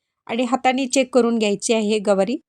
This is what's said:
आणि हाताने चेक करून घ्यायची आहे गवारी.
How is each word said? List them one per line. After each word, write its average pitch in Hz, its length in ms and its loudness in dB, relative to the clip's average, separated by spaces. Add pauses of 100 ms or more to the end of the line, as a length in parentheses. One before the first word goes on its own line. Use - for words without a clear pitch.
(280)
आणि 233 160 -2
हाताने 254 440 0
चेक 254 280 0
करून 233 220 2
घ्यायची 208 360 -2
आहे 214 260 0
गवारी. 202 380 0 (120)